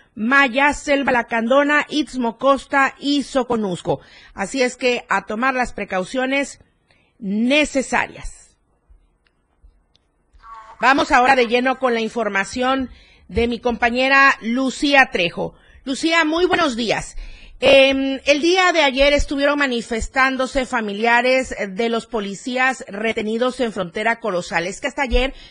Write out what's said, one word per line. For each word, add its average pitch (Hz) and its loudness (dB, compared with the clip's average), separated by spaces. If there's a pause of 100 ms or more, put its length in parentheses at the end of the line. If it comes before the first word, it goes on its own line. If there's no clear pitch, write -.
(140)
Maya, 269 2
Selva 277 0
Lacandona, 254 2
Istmo 254 -4
Costa 269 2
y 285 0
Soconusco. 208 -2 (340)
Así 254 -4
es 247 -2
que 247 -2
a 196 0
tomar 254 -2
las 254 -2
precauciones 254 -4 (560)
necesarias. 247 -2 (2250)
Vamos 269 2
ahora 262 4
de 247 2
lleno 247 -2
con 254 0
la 226 -2
información 233 -2 (360)
de 226 -2
mi 240 -4
compañera 254 4
Lucía 262 2
Trejo. 170 -4 (300)
Lucía, 320 0
muy 330 0
buenos 330 0
días. 202 -4 (480)
Em, 269 4
el 285 2
día 359 2
de 330 2
ayer 277 2
estuvieron 285 0
manifestándose 262 -2
familiares 240 0 (220)
de 233 -2
los 226 -4
policías 247 -4
retenidos 220 -4
en 233 -2
frontera 214 -4
Corozal. 180 -4
Es 190 -8
que 285 -4
hasta 277 -4
ayer 247 0 (180)